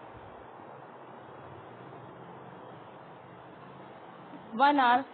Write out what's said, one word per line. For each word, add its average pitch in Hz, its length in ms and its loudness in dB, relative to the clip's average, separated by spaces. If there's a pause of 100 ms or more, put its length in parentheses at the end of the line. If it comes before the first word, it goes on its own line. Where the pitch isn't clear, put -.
(4000)
One 285 180 12
hour 254 240 10 (100)